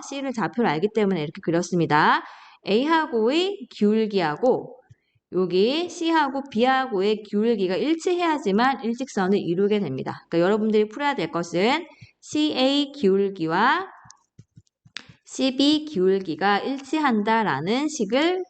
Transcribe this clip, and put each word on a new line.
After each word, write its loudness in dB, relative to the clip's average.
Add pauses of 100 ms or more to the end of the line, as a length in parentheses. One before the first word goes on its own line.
C를 -6
좌표를 -2
알기 0
때문에 2
이렇게 -8
그렸습니다. 2 (440)
A하고의 0
기울기하고 0 (560)
여기 0
C하고 0
B하고의 0
기울기가 0
일치해야지만 0
일직선을 -2
이루게 0
됩니다. -6
그러니까 2
여러분들이 2
풀어야 -4
될 -4
것은 -2 (360)
씨에이 0
기울기와 0 (1400)
씨비 0
기울기가 0
일치한다라는 0
식을 0